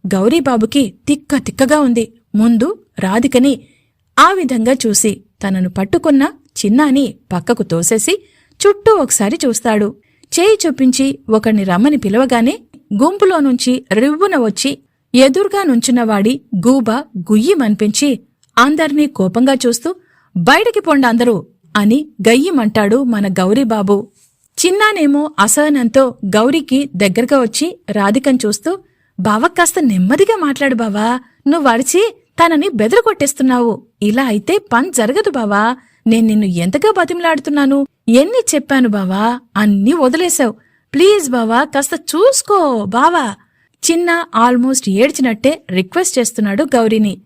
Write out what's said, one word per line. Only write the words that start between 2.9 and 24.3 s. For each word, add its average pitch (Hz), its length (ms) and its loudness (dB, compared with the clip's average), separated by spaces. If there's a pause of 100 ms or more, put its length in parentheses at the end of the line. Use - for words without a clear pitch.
రాధికని 240 680 0 (520)
ఆ 330 120 6
విధంగా 254 440 -2 (120)
చూసి 208 340 -2 (260)
తనను 185 220 -2
పట్టుకున్న 277 640 0 (340)
చిన్నాని 269 500 0 (180)
పక్కకు 185 300 -4
తోసేసి 220 600 -2 (420)
చుట్టూ 403 280 2
ఒకసారి 262 500 -2
చూస్తాడు. 220 500 -2 (440)
చేయి 415 280 2
చూపించి 269 520 0 (100)
ఒకణ్ణి 214 340 0
రమ్మని 208 340 2
పిలవగానే 240 600 0 (440)
గుంపులో 381 360 2
నుంచి 254 540 0
రివ్వున 302 440 0
వచ్చి 240 420 -2 (360)
ఎదురుగా 381 480 2
నుంచున్నవాడి 240 800 0 (260)
గూబ 240 240 2 (400)
గుయ్యిమనిపించి 226 880 0 (380)
అందర్నీ 294 500 2
కోపంగా 240 460 0
చూస్తూ, 254 420 -2 (420)
"బయటికి 370 420 2
పోండి 277 280 0
అందరూ," 233 380 0 (300)
అని 220 320 2 (200)
గయ్యిమంటాడు 233 760 2
మన 208 240 -2
గౌరీబాబు. 202 800 0 (580)